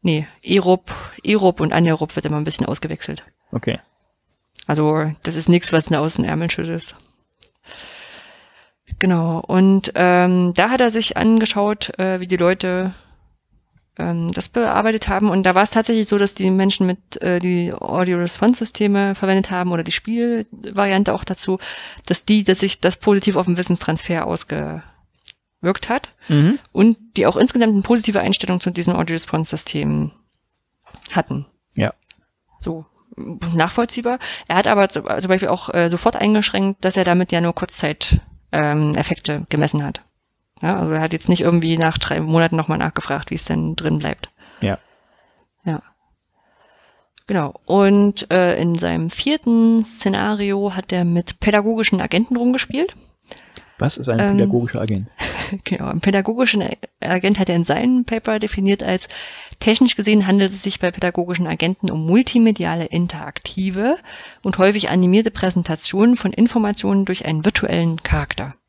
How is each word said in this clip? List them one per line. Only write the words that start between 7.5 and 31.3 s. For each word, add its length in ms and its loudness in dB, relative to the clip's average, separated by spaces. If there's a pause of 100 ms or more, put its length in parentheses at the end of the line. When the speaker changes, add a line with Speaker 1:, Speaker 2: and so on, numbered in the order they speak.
Speaker 1:
Genau, 420 0
und, 560 2
ähm, 600 4
da 160 2
hat 100 2
er 80 4
sich 260 -2
angeschaut, 840 2
äh, 200 -2
wie 80 -8
die 100 0
Leute, 560 0 (1040)
ähm, 340 -4
das 180 -6
bearbeitet 580 0
haben. 220 2
Und 140 2
da 120 4
war 80 6
es 80 0
tatsächlich 360 0
so, 100 0
dass 180 0
die 140 0
Menschen 380 2
mit, 340 -6
äh, 180 0
die 320 0
Audio-Response-Systeme 1400 0
verwendet 360 0
haben 200 -2
oder 120 -2
die 80 -6
Spielvariante 1200 -2
auch 100 -4
dazu, 360 -4 (480)
dass 180 0
die, 180 4
dass 160 2
sich 220 -2
das 160 2
positiv 380 2
auf 100 2
den 120 2
Wissenstransfer 680 -2
ausgewirkt 1600 -8
hat 220 -4 (180)
Speaker 2:
Mhm. 300 4 (160)
Speaker 1:
und 240 2 (180)
die 120 2
auch 100 2
insgesamt 360 2
eine 100 2
positive 380 0
Einstellung 380 -2
zu 120 -4
diesen 240 -2
Audio-Response-Systemen 1160 -2 (1040)
hatten. 320 -4 (300)